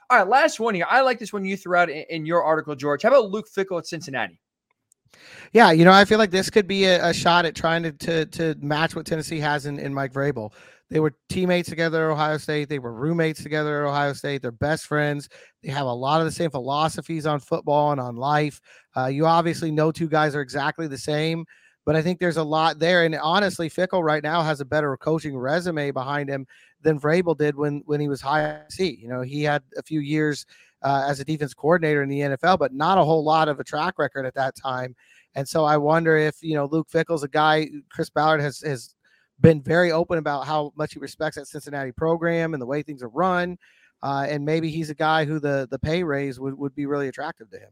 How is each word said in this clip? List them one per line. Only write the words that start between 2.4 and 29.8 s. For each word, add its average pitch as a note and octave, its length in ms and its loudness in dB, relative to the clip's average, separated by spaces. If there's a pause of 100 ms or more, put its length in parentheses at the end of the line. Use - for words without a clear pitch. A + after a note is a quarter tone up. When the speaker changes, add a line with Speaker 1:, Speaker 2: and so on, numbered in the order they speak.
Speaker 1:
article, D3+ 320 0
George. C#3+ 260 -2
How G#3+ 60 2
about B3 220 6
Luke G#3 180 -6
Fickell F#3+ 300 -4
at D#3 80 -8
Cincinnati? B2 540 -8 (1120)
Speaker 2:
Yeah, G#3 200 10
you E3 120 8
know, F#3 80 12
I G3 120 10
feel G#3+ 140 4
like G#3+ 120 4
this F#3 200 0
could G3+ 180 2
be G3 160 2
a, F3 240 4
a E3+ 60 2
shot E3+ 320 4
at D3+ 80 -4
trying E3 280 0
to, D#3+ 100 -4
to, D#3+ 340 -2
to D#3+ 340 -4
match D3+ 340 -2
what D#3+ 120 -10
Tennessee D#3+ 340 -4
has D3 260 -2
in, C#3+ 120 -6
in C#3+ 140 -8
Mike C#3 200 -4
Vrabel. C3+ 400 -2 (360)
They D#3 120 0
were D#3 140 0 (140)
teammates F3+ 400 0
together D#3+ 420 0
at - 20 0
Ohio D3+ 260 0
State. D3+ 300 -4
They D3 100 -6
were A#2+ 140 -8
roommates D#3+ 500 -2
together D3+ 420 -2
at C#3+ 40 -2
Ohio C#3+ 240 0
State. C#3 280 -6
They're B2 120 -6
best D3 340 -2
friends. D3 420 -2 (340)
They - 80 -8
have C#3 160 -2
a B2 60 -2
lot C3+ 280 2
of D#3+ 60 2
the D3+ 60 -4
same E3 180 -2
philosophies D3 760 -4
on D3 140 -2
football D3 520 0
and C#3 80 -4
on B2 160 -8
life. D3 440 -2 (360)
Uh, C3 100 0
you C#3+ 200 0
obviously E3 440 2
know D3+ 200 2
two D#3+ 180 -4
guys D3+ 280 2
are D3 40 -2
exactly C#3+ 460 -4
the C3+ 100 -10
same, D#3+ 480 -2 (400)
but D3+ 120 2
I D#3+ 60 2
think F3 180 -2
there's E3+ 160 0
a D#3+ 80 0
lot D#3 340 0
there. E3+ 260 4
And D#3+ 120 0
honestly, F3 520 0
Fickell F3+ 360 0
right D3+ 180 0
now D#3+ 200 0
has D#3 180 -2
a C#3+ 40 -8
better C#3+ 320 -2
coaching D#3 400 -4
resume D3 540 -2
behind C#3 400 -4
him C3+ 160 -8 (360)
than D3+ 180 2
Vrabel E3 360 2
did D3 200 0
when, C#3+ 300 -2
when D3 120 0
he D3 80 -2
was C#3 140 -4
high D3+ 480 -2
C. F3 320 -4
You A2+ 80 -16
know, B2+ 140 -6
he C#3 200 -6
had D3 200 0 (140)
a D3 60 -8